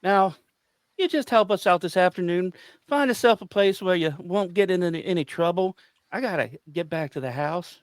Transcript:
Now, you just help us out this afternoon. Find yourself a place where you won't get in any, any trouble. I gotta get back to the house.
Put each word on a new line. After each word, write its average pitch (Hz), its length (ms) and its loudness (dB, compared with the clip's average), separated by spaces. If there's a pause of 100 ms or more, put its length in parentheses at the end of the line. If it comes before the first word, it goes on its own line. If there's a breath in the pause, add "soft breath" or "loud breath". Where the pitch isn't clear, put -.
Now, 190 320 2 (600)
you 370 100 0
just 302 220 -2
help 214 220 4
us 196 160 0
out 180 140 4
this 175 160 -4
afternoon. 180 560 0 (340 loud breath)
Find 285 220 0
yourself 233 320 2
a 240 40 -14
place 196 360 0
where 185 140 0
you 156 240 0
won't 180 340 -4
get 190 180 2
in 180 120 0
any, 165 200 -2
any 175 220 -2
trouble. 175 520 -2 (340 soft breath)
I 202 100 -6
gotta 165 300 -4 (200)
get 160 180 -6
back 160 220 -6
to 143 100 -8
the 131 100 -6
house. 151 520 -6